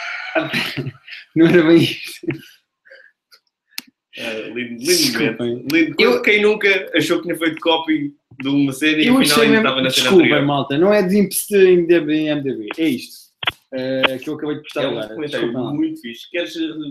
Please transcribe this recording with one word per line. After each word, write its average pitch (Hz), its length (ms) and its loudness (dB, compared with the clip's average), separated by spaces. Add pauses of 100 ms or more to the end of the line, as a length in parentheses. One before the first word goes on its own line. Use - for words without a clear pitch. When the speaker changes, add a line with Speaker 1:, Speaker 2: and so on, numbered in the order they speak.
(360)
Speaker 1:
<laughs> - 1000 -8
Não 160 120 6
era 175 160 6
bem 165 140 6
isto. - 480 -2 (1900)
Speaker 2:
Ah, 117 140 -8
lindo, 110 260 -10
lindo 120 200 -10
Speaker 1:
Desculpem. 120 680 -2 (100)
Speaker 2:
momento. 139 180 -4
Lindo. 160 240 0
Speaker 1:
Eu 240 220 4
Speaker 2:
Quem 208 200 2
nunca 202 540 2
achou 165 220 2
que 160 60 -6
tinha 170 140 -6
feito 160 240 -2
copy 156 520 0 (280)
de 131 80 -6
uma 139 240 2
cena 156 280 0
e 220 60 4
Speaker 1:
Eu 254 100 6
Speaker 2:
afinal 262 40 4 (160)
Speaker 1:
achei 226 60 6
Speaker 2:
ainda 220 80 4
Speaker 1:
mesmo, 220 60 6 (100)
Speaker 2:
estava - 140 0
na 262 80 0
cena - 140 0
Speaker 1:
desculpa, 131 220 6
Speaker 2:
anterior? 143 200 2
Speaker 1:
malta, 139 320 -2
não 190 160 4
é 208 100 4
de 185 140 2
impedir 196 500 4
em 160 600 2
M 147 140 -2
D 135 120 -4
B, 107 220 -10
é 160 120 0
isto. - 380 -6 (460)
Eh, 131 460 -2
que 156 100 -10
eu 151 60 -6
acabei 151 200 -6
de - 80 -12
postar 131 200 -6
Speaker 2:
É 135 40 -2
um 127 40 -6
Speaker 1:
agora. 110 240 -8
Speaker 2:
comentário 117 320 -6
Speaker 1:
Desculpa 123 200 -6
lá. 143 60 -6
Speaker 2:
muito 156 280 -4
fixe. 117 300 -16
Queres, 165 240 -8
eh, 165 60 -8 (300)